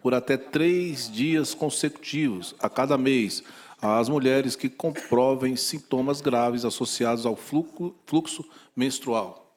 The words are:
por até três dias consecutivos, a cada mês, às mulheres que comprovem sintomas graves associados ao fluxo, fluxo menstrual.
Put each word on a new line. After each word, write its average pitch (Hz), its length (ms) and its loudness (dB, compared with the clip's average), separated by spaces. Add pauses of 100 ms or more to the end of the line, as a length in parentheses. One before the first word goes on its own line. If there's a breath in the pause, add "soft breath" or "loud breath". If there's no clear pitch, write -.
por 127 140 2
até 127 240 2
três 156 720 0
dias 147 420 0
consecutivos, 143 1040 -2
a - 120 -2
cada 139 260 2
mês, 127 480 2 (380 loud breath)
às 113 260 2
mulheres 131 480 2
que 131 140 -4
comprovem 131 840 0
sintomas 139 680 -2
graves 120 420 2
associados 117 640 0
ao 113 100 0
fluxo, 165 580 -4 (120)
fluxo - 360 0 (320 loud breath)
menstrual. 120 680 -2 (140)